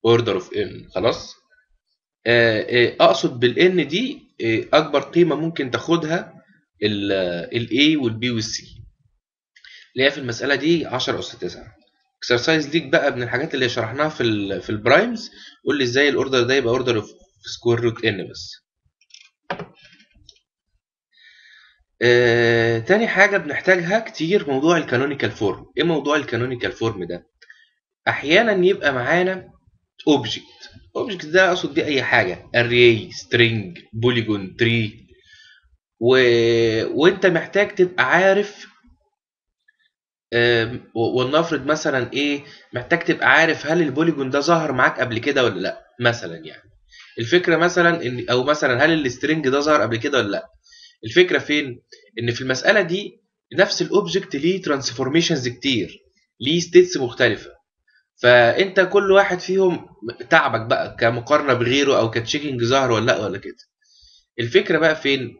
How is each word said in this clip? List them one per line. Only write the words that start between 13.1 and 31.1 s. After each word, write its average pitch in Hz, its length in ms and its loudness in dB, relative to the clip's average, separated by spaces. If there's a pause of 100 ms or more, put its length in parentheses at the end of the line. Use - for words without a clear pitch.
من 123 80 -6
الحاجات 127 300 -4
اللي 131 160 0
شرحناها 123 400 -4
في 151 140 -6
ال، 98 380 -2
في - 80 -14
البرايمز، 139 600 -2 (360)
قول 143 120 0
لي 135 60 0
إزاي 135 260 2
الأوردر 131 340 0
ده 123 100 0
يبقى 127 260 0
order 123 220 -2
of - 40 -12 (480)
square 117 280 -2
root 117 200 -2
N 95 300 -4
بس. - 200 -16 (3500)
آه، 117 800 4
تاني 196 280 2
حاجة 196 300 2
بنحتاجها 180 640 0
كتير 175 520 -2
موضوع 156 260 2
الكانونيكال 139 540 -2
فورم. 98 340 -4 (120)
إيه 143 60 0
موضوع 151 320 0
الكانونيكال 123 560 -4
فورم 101 320 -4
ده؟ 85 240 -10 (800)
أحيانًا 180 580 2
يبقى 180 280 2
معانا 175 560 -2 (580)
أوبجكت. - 360 0 (520)
أوبجكت 175 300 -8